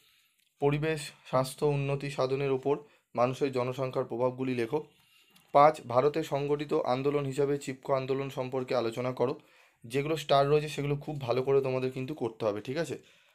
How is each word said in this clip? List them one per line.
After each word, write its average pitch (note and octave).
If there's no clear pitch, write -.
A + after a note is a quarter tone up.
পরিবেশ D3+
স্বাস্থ্য C3+
উন্নতি C#3+
সাধনের C3+
ওপর C3+
মানুষের B2+
জনসংখ্যার B2+
প্রভাবগুলি B2+
লেখো। A#2+
পাঁচ, D3
ভারতে C#3+
সংগঠিত D3
আন্দোলন C#3+
হিসাবে C#3
চিপকো C3+
আন্দোলন C3+
সম্পর্কে C3
আলোচনা A#2+
করো। B2+
যেগুলো C#3+
স্টার C#3+
রয়েছে D3+
সেগুলো C#3+
খুব D3
ভালো A#2+
করে C#3
তোমাদের C3
কিন্তু C3
করতে A2+
হবে, G#2
ঠিক C3
আছে? D#3